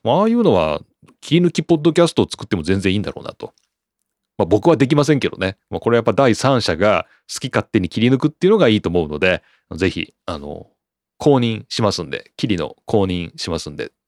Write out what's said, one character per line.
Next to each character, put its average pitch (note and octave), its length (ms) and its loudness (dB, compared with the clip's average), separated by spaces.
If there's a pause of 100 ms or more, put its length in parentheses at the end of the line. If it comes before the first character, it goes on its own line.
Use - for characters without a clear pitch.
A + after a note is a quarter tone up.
ま A2 100 0
あ、 E3+ 80 2
あ G#3 40 2
あ A3+ 40 0
い A3+ 40 0
う A#3+ 100 0
の D#3 120 4
は D#2 260 0 (400)
切 E3 200 2
り F3+ 60 4
抜 E3 40 0
き E3 120 -2
ポ E3+ 140 2
ッ - 20 0
ド D#3 140 0
キ E3+ 80 2
ャ E3+ 60 4
ス - 80 -6
ト A2+ 80 2
を F2+ 80 -2
作 - 140 -12
っ - 40 -8
て - 80 -2
も D#2+ 60 -4
全 F#2+ 180 0
然 F#2+ 120 0
い G2 40 -2
い - 20 -2
ん G2+ 40 -4
だ - 100 -8
ろ - 100 -16
う - 20 -18
な - 80 -14
と。 - 200 -16 (840)
ま G#2 60 0
あ、 - 20 0
僕 G3 220 2
は D#3+ 80 6
で B2 120 2
き D3+ 80 0
ま D3 80 4
せ D3+ 100 2
ん B2+ 60 0
け G2+ 80 -2
ど - 80 -8
ね。 F#2+ 220 -4 (100)
ま - 80 -8
あ、 - 40 -10
こ A2+ 100 -2
れ A#2 60 4
は - 20 4
や - 20 2
っ A2 40 -2
ぱ A#2 100 2
第 C#3 200 4
三 B2+ 280 0
者 E2 140 -2
が F#2+ 300 0 (260)
好 - 80 -10
き C3+ 100 -8
勝 G#2+ 160 -2
手 - 120 -2
に F#2 100 0
切 - 120 -6
り A#2 80 4
抜 C3 100 2
く D#3 100 0
っ - 20 -10
て - 160 -2
い F#3+ 40 4
う - 20 4
の A3+ 60 4
が D3 100 4
い A2 80 4
い F#2+ 40 -2
と - 80 -4
思 E2+ 180 0
う - 20 -10
の D2 100 -8
で、 F#2 240 0 (340)
ぜ F2+ 140 0
ひ、 - 240 -8 (120)
あ E2+ 120 -8
の、 D2 300 -14 (500)
公 C#3+ 160 4
認 A#2 340 -2
し - 140 -4
ま G2+ 100 2
す F#2 100 -8
ん D#2 80 -14
で、 - 260 -10
キ - 120 -4
リ F#2+ 80 0
の D#2 200 -8 (100)
公 G#2 160 2
認 F2+ 340 -6
し - 140 -10
ま D#2 80 -4
す - 120 -12
ん C#2+ 60 -16
で、 - 160 -12 (160)